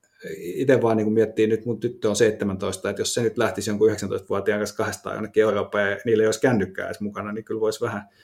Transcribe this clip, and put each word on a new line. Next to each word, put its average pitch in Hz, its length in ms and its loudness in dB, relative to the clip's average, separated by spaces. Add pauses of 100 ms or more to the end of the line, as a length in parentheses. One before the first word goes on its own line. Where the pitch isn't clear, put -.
(380)
ite 131 440 2
vaan 113 140 4
niinku 107 140 2
miettii, 110 360 2
nyt 110 200 0
mun 117 140 -2
tyttö 113 300 -2
on 101 60 0
seitsemäntoista, 101 760 -2
että 101 120 -6
jos - 120 -4
se 123 80 -2
nyt 113 160 0
lähtisi 110 320 -2
jonkun 107 160 2
yhdeksäntoistavuotiaan 101 720 -2
kanssa 101 160 -6
kahdestaan 101 400 -6
jonnekin 107 260 0
Eurooppaan 101 480 2
ja 101 140 -2
niillä 110 180 4
ei 107 60 4
olisi 110 120 0
kännykkää 98 460 2
edes 92 140 -10
mukana, 104 320 -6
niin 110 120 -8
kyllä 110 160 -6
voisi 110 200 0
vähän, 110 280 -4 (160)